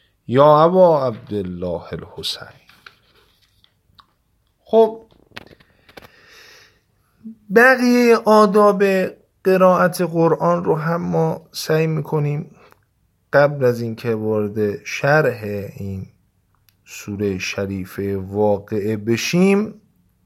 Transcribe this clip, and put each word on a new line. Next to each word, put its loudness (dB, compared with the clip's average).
یا 6
ابا 4
عبدالله -8
الحسین. -12
خب 2
بقیه 4
آداب 4
قرائت 2
قرآن 0
رو 0
هم -4
ما -4
سعی -2
می‌کنیم -4
قبل 2
از 0
اینکه -6
وارد -4
شرح -2
این -10
سوره -6
شریفه -6
واقعه -2
بشیم 0